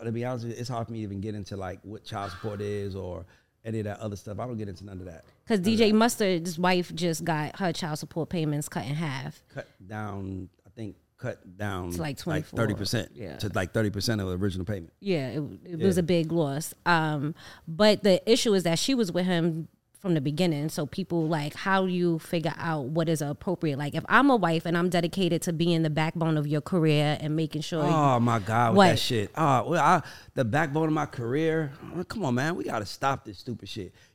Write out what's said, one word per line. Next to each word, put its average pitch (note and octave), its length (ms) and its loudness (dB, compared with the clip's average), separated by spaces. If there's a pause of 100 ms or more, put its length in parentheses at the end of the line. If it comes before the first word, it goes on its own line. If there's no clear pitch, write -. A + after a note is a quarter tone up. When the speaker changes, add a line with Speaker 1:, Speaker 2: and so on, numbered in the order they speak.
Speaker 1:
to A#2 80 -2
be A#2 120 -4
honest B2 220 -4
with A#2 80 -6
you, A2 60 -10
it's A#2+ 100 -6
hard A#2 160 -4
for A#2+ 60 -10
me A2+ 80 -6
to - 20 -6
even G2 180 -6
get G#2+ 140 -6
into, G#2 220 -8
like, F#2 260 -8
what G#2 220 -14
child G2+ 260 -8
support G2+ 320 -8
is G2+ 320 -4
or F2+ 320 -8 (380)
any A2+ 160 -4
of G#2 40 -4
that G2+ 140 -6
other G#2 180 -8
stuff. G2 220 -12
I A2+ 80 -6
don't B2 100 -8
get G#2+ 120 -8
into F#2+ 160 -14
none G2 160 -14
of F2+ 60 -12
that. E2 180 -16 (220)
Speaker 2:
'Cause A3+ 120 2
Speaker 1:
None - 0 -
of F3 60 -2
Speaker 2:
D A3 120 2
J G#3+ 140 4
Speaker 1:
that. G#3+ 60 6
Speaker 2:
Mustard's F#3 640 2
wife F3+ 360 0
just D#3+ 300 -2
got D3+ 340 -4
her F3+ 140 0
child D3+ 260 -6
support - 320 -6
payments D3+ 380 -2
cut A2 180 -6
in C#3 80 -4
half. D3+ 480 -6 (100)
Speaker 1:
Cut B2 140 -12 (180)
down, G2 640 -8 (160)
I G2 60 -20
think, A2 240 -12 (240)
cut G2 380 -10
down F#2+ 360 -4
Speaker 2:
To, F2 40 -4
like, - 40 -4
Speaker 1:
like, D3+ 180 -6
Speaker 2:
twenty-four. D#3 400 -4
Speaker 1:
thirty G#2+ 160 0
percent G2 400 -2
Speaker 2:
Yeah. F2 240 -12
Speaker 1:
to, G#2+ 160 -4
like, F#2+ 180 -2
thirty A2 180 2
percent G#2 300 -2
of F#2+ 80 -2
the F2+ 80 -2
original F#2 300 -2
payment. F#2 340 -8
Speaker 2:
Yeah, E3 300 -2
it, D3 120 -4 (220)
it F3 160 -10
Speaker 1:
Yeah. F#3 60 2
Speaker 2:
was F#3 120 4
a F3+ 40 4
big E3 280 2
loss. D#3 440 0 (100)
Um, D#3 500 2 (320)
but G3 380 4
the F#3+ 260 6
issue A#3 240 4
is F#3 100 4
that E3 140 2
she - 160 2
was A3+ 160 2
with F3 140 0
him E3 420 2 (320)
from F#3 140 -2
the D#3 80 4
beginning. D3+ 480 0
So D#3 160 -4
people, E3+ 420 -2
like, D3+ 280 -2
how F#3+ 320 2
do F#3 60 0
you F3 260 2
figure E3 400 -2
out D#3+ 260 -2
what D#3+ 240 0
is D#3 140 0
appropriate? D3 560 -4
Like, D3 160 -4
if D#3+ 160 -4
I'm B3+ 180 8
a C4 80 8
wife E3+ 300 0
and E3+ 100 2
I'm F3 140 2
dedicated E3+ 520 2
to F3 120 -2
being E3 280 2
the D#3 80 2
backbone D#3+ 460 2
of D3 100 0
your D3 140 0
career D3+ 580 4
and D3+ 160 -2
making D#3 280 -2
sure D#3+ 200 -2
Speaker 1:
Oh, D3 380 4
my A#2 180 4
God, A2+ 340 2
with F#3+ 40 4
Speaker 2:
What? G3 120 10
Speaker 1:
that - 100 4
shit. A2 400 -2
Oh, C3+ 320 2
well, D#3+ 120 2
I, D#3+ 200 6 (320)
the C#3 100 0
backbone D3+ 440 0
of D#3 40 0
my D3+ 140 0
career. D3 640 -2 (240)
Oh, F3 80 -6
come G3+ 220 -6
on, B2+ 80 2
man. D3+ 220 0
We - 80 -6
gotta A2 200 -4
stop C3+ 400 -2
this G#2 140 -14
stupid G2+ 320 -10
shit. F#2 240 -10 (200)